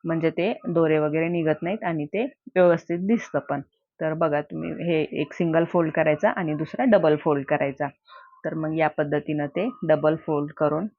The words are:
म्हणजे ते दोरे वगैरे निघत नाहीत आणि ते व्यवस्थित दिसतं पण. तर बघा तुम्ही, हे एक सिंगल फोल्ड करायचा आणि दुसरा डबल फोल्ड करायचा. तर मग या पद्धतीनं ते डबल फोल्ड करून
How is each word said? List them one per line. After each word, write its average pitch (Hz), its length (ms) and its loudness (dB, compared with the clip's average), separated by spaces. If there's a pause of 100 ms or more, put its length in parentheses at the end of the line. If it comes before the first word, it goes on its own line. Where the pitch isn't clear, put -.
म्हणजे 165 260 0
ते 175 380 -2
दोरे 160 320 4
वगैरे 156 280 0
निघत 160 340 0
नाहीत 190 220 -4
आणि 160 220 -2
ते 202 180 -4 (320)
व्यवस्थित 175 440 4
दिसतं 190 400 -2
पण. 139 220 -6 (400)
तर 160 120 -2
बघा 156 280 0
तुम्ही, 165 300 -8
हे 156 500 -2
एक 147 120 -6
सिंगल 165 300 2
फोल्ड 165 280 0
करायचा 156 380 2
आणि 160 240 -2
दुसरा 156 300 -4
डबल 170 320 6
फोल्ड 147 300 0
करायचा. 143 420 -2 (580)
तर 156 80 -4
मग 156 240 -4
या 156 100 2
पद्धतीनं 147 580 -2
ते 180 240 -4 (140)
डबल 156 320 2
फोल्ड 151 360 -4
करून 156 360 -2 (120)